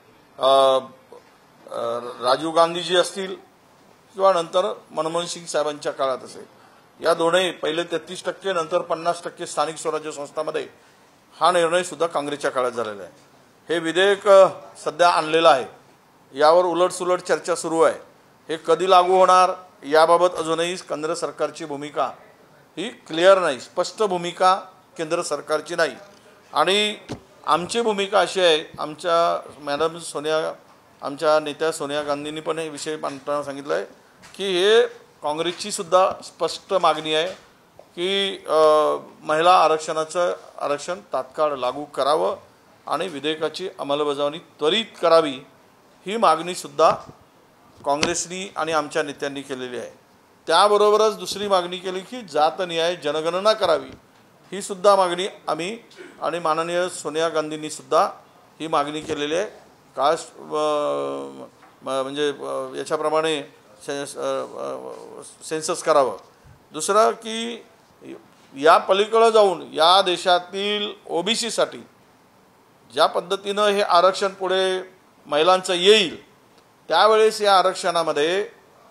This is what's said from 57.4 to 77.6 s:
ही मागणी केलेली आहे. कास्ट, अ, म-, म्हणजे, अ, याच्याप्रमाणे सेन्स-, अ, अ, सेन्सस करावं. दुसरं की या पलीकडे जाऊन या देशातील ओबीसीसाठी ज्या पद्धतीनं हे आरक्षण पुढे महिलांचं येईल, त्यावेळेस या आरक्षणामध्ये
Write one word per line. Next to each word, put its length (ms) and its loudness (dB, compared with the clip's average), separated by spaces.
ही 80 -8
मागणी 340 -2
केलेली 340 -4
आहे. 100 -2
कास्ट, 420 -2
अ, 40 -20
म-, 1600 -6
म्हणजे, 260 -4
अ, 480 -8
याच्याप्रमाणे 640 -2
सेन्स-, 340 -10
अ, 240 -4
अ, 160 -8
सेन्सस 400 -6
करावं. 340 2
दुसरं 400 2
की 540 -10
या 200 6
पलीकडे 540 4
जाऊन 300 4
या 280 4
देशातील 920 -2
ओबीसीसाठी 800 -4
ज्या 120 4
पद्धतीनं 600 -2
हे 140 2
आरक्षण 460 2
पुढे 640 -4
महिलांचं 480 2
येईल, 560 2
त्यावेळेस 540 4
या 180 4
आरक्षणामध्ये 920 0